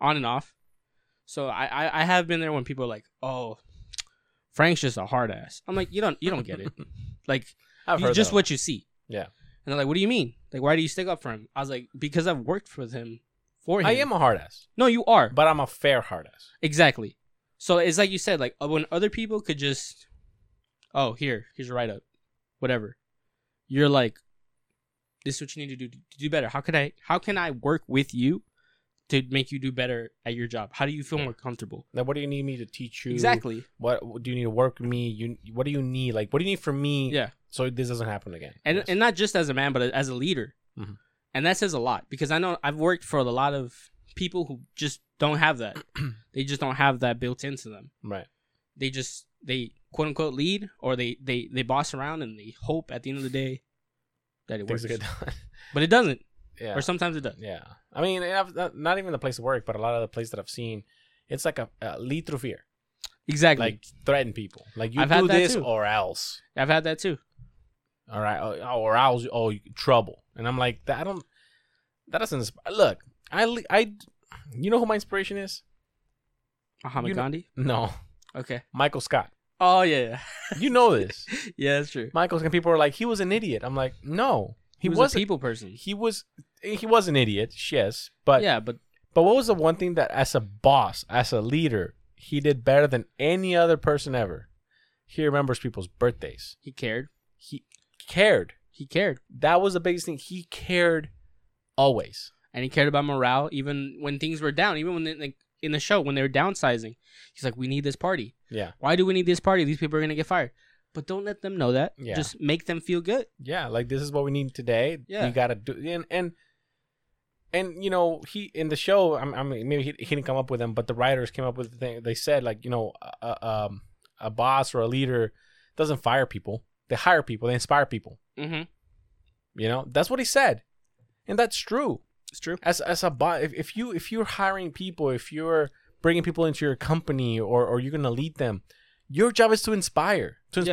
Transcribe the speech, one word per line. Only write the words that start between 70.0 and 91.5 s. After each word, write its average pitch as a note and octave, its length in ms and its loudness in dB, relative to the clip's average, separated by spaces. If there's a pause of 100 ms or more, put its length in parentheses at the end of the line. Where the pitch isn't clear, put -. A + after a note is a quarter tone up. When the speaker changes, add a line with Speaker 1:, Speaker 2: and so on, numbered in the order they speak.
Speaker 2:
And A2+ 100 -8
I'm B2+ 100 -2
like, B2 300 -2
that, C#3+ 140 -2
I E3 40 -6
don't, F#3+ 200 -6 (840)
that - 100 -6
doesn't D3 220 -4
insp-, - 160 -8 (140)
look, F3 300 4 (320)
I, G3 140 2
le-, A#3 220 -2
I, G#3 240 4 (600)
you C3+ 180 -2
know A#3 80 6
who A#3 80 2
my G#3+ 80 0
inspiration G3 420 -4
is? G3 260 -10 (1200)
Speaker 1:
Muhammad B2+ 240 -4
Speaker 2:
You F#3+ 80 -2
kn- B2+ 80 -2
Speaker 1:
Gandhi? D3+ 320 -6
Speaker 2:
No. B2 340 0 (460)
Speaker 1:
Okay. B2+ 260 -10 (100)
Speaker 2:
Michael C#3 280 0
Scott. - 300 -2 (300)
Speaker 1:
Oh, F#3 220 8
yeah, D#3 180 4
yeah. A#2+ 180 -4 (200)
<laughs> - 200 -8
Speaker 2:
You B3 120 0
know A#3+ 260 8
this. G2 300 -4 (300)
Speaker 1:
Yeah, C#3 220 2
that's D3 120 -4
true. B2 240 -8
Speaker 2:
Michael E3+ 240 2
Scott, D#3+ 140 0
people E3+ 180 2
are D#3+ 80 6
like, D3 160 4
"He A3+ 100 -6
was A3+ 140 0
an F#3 140 -2
idiot." G3+ 320 -2
I'm B2+ 100 -6
like, C3 200 -2 (100)
No. E3 500 0 (240)
He - 60 -4
Speaker 1:
He F#3 60 2
was E3+ 80 2
Speaker 2:
wasn't. C4+ 180 4
Speaker 1:
a - 60 2
people G3 180 -2
person. A2 300 -6
Speaker 2:
He B2 220 -12
was, G#3+ 320 -4 (380)
he G#3+ 240 -6
was A3 220 6
an D3 80 2
idiot, A2 360 2 (200)
yes. A2+ 380 0 (140)
But C3+ 180 8
Speaker 1:
Yeah, C#3+ 180 2
but A#2 160 -8 (360)
Speaker 2:
but E3 120 8
what G3+ 100 8
was C4 140 4
the A3 60 4
one D#3+ 200 4
thing F3 200 -2
that D#3+ 180 2
as C3+ 240 2
a B2+ 40 4
boss, G#2+ 720 4
as A#2+ 220 0
a A#2 80 2
leader, B2+ 560 -2 (180)